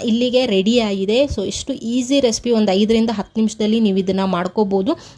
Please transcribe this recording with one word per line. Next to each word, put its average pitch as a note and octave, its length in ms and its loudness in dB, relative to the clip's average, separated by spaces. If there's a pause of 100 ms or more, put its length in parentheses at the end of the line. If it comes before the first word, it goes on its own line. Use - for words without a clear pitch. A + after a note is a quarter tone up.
ಇಲ್ಲಿಗೆ B3 420 0
ರೆಡಿ G#3 340 2
ಆಗಿದೆ. G#3 440 0
So A3 220 -4
ಇಷ್ಟು - 260 -8
ಈಸಿ B3+ 480 -2
ರೆಸಿಪಿ, A#3+ 300 0
ಒಂದು G#3+ 220 2
ಐದರಿಂದ A3 400 2
ಹತ್ತು G3+ 240 -6
ನಿಮಿಷದಲ್ಲಿ A3 440 0
ನೀವು G3 180 2
ಇದನ್ನ F#3+ 260 0
ಮಾಡ್ಕೋಬೋದು. F#3+ 680 -2 (260)